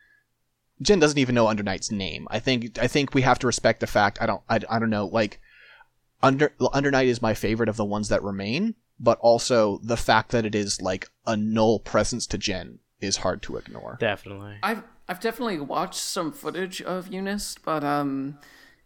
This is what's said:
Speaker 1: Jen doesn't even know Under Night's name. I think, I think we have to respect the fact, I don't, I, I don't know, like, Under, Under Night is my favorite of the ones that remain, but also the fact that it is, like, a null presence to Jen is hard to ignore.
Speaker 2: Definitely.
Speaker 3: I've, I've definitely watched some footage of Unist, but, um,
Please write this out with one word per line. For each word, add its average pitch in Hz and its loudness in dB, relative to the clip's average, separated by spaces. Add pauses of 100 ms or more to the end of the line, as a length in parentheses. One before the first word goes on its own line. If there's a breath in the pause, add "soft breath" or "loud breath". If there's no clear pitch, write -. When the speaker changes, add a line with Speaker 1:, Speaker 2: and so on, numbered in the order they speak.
(800 soft breath)
Speaker 1:
Jen 190 6
doesn't 151 6
even 127 2
know 117 6
Under 107 0
Night's 95 -4
name. 87 -6
I 110 -4
think, 120 -2
I 120 0
think 139 0
we 135 4
have 131 4
to 135 0
respect 117 2
the 110 0
fact, 104 2
I 113 0
don't, 101 -2
I, 113 2 (100)
I 113 0
don't 113 0
know, 104 0
like, 107 -2 (800 soft breath)
Under, 135 4 (200)
Under 139 2
Night 131 4
is 120 0
my 110 0
favorite 110 0
of 107 -2
the 113 -2
ones 104 -2
that 104 2
remain, 104 -2 (220)
but 117 4
also 117 4
the 113 -2
fact 110 2
that 117 0
it 101 -2
is, 101 -2
like, 95 -4 (160)
a 113 0
null 110 2
presence 107 -2
to - -4
Jen 90 -6 (220)
is 98 -2
hard - -2
to - -10
ignore. 55 -14
Speaker 2:
Definitely. 101 -6
Speaker 3:
I've, 208 -4 (240)
I've 180 -8
definitely 226 -6
watched 156 -4
some 165 -6
footage 180 -8
of 185 -8
Unist, 196 -6
but, 156 -4
um, 143 -2 (460 soft breath)